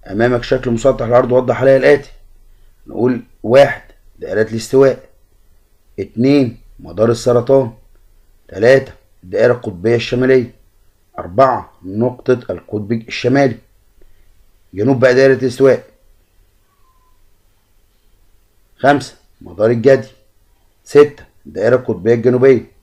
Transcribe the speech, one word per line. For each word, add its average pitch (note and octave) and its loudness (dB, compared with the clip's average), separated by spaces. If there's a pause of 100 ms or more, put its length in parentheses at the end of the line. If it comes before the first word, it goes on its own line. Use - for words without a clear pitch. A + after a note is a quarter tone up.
أمامك A#2+ -2
شكل B2+ -4
مسطح A#2+ -2
الأرض، A#2+ 2
وضح B2 0
عليها C3+ 4
الآتي. C#3+ 2 (800)
نقول A#2+ -4 (220)
واحد، C3 2 (380)
دائرة G#2+ -4
الاستواء. C3 0 (920)
اتنين، B2 -2 (220)
مدار G#2+ -2
السرطان. A#2+ 0 (760)
تلاتة، C3 2 (320)
الدائرة G2+ 0
القطبية G#2+ -4
الشمالية. B2+ -2 (640)
أربعة، G#2+ -2 (120)
نقطة B2 -6 (100)
القطب G#2 -10
الشمالي. B2 -4 (1160)
جنوب A#2 -2
بقى B2+ 2
دائرة C3+ 4
الاستواء. B2+ 0 (3000)
خمسة، - -2 (260)
مدار G2 -2
الجدي. A#2 2 (760)
ستة، D3 2 (220)
الدائرة A2 -2
القطبية A2+ -2
الجنوبية. B2 0 (120)